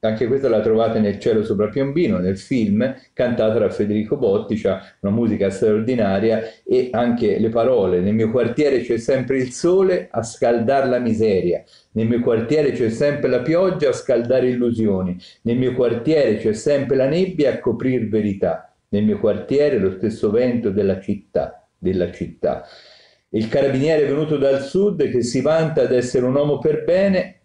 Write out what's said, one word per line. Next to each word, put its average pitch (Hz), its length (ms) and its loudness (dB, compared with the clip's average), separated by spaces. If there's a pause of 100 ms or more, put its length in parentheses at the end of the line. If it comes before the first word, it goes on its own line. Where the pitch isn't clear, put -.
anche 113 260 0
questa 135 200 0
la 107 140 2
trovate 113 360 2
nel 101 200 0
Cielo 110 260 2
sopra 104 240 0
Piombino, 139 480 0
nel 95 220 -2
film, 110 560 0 (180)
cantata 113 460 0
da 104 100 2
Federico 104 480 -2
Botti, 113 400 0
c'ha 92 240 -2 (200)
una 98 120 -2
musica 104 380 0
straordinaria 110 920 0 (220)
e 127 260 0
anche 117 480 0
le 110 120 0
parole, 110 500 2
"Nel 101 140 0
mio 113 160 0
quartiere 127 500 0
c'è 117 160 -2
sempre 127 400 -2
il 127 160 -2
sole 185 580 0
a 117 120 -4
scaldar 123 680 0
la 123 120 0
miseria, 101 600 0 (300)
nel 113 140 0
mio 120 140 0
quartiere 123 520 0
c'è 117 160 0
sempre 139 400 0
la 123 140 0
pioggia 165 480 0
a - 20 0
scaldare 127 560 0
illusioni, 104 720 0 (240)
nel 120 160 0
mio 127 160 0
quartiere 123 640 2
c'è 110 160 0
sempre 135 420 0
la 131 100 2
nebbia 151 460 0
a 113 60 -4
coprir 127 500 -2
verità, 98 680 -2 (140)
nel 104 160 0
mio 107 140 2
quartiere 143 580 0
lo 95 140 2
stesso 107 400 -2
vento 113 400 0
della 95 280 0
città, - 800 -6
della 90 340 -2
città." - 540 -6 (680)
Il 110 160 -2
carabiniere 139 580 2
venuto 147 320 0
dal 135 240 2
sud 180 480 0
che 123 120 0
si 127 200 -2
vanta 151 420 2
d'essere 123 400 0
un 131 120 0
uomo 147 220 0
per 151 260 0
bene 185 500 0 (100)